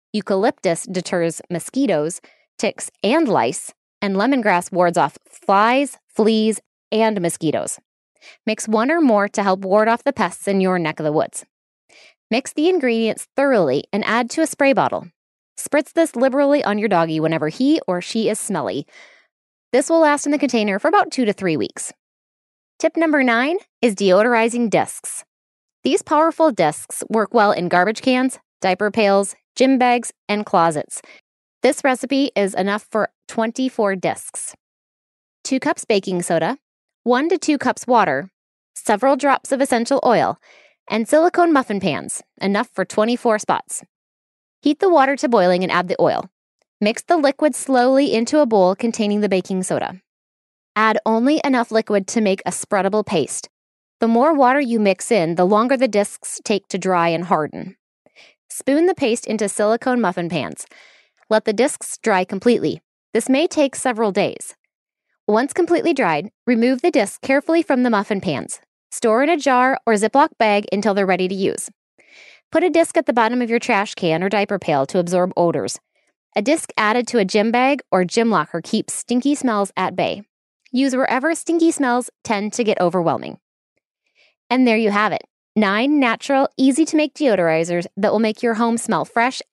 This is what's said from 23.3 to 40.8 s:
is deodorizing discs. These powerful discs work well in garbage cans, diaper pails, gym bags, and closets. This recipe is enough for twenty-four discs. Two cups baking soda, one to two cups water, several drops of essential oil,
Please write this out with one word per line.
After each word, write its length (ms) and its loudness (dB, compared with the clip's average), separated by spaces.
is 140 2
deodorizing 760 2
discs. 560 -4
These 200 0
powerful 480 2
discs 580 -2
work 240 0
well 180 4
in 160 -2
garbage 340 0
cans, 380 0
diaper 300 0
pails, 440 2
gym 200 4
bags, 360 0
and 160 -4
closets. 560 0
This 220 0
recipe 540 0
is 180 0
enough 340 -4
for 200 -2
twenty-four 720 -2
discs. 580 -8
Two 160 -4
cups 240 -4
baking 380 -2
soda, 360 -2
one 260 0
to 80 0
two 200 -2
cups 280 -4
water, 460 0
several 440 0
drops 340 -2
of 80 0
essential 460 0
oil, 340 2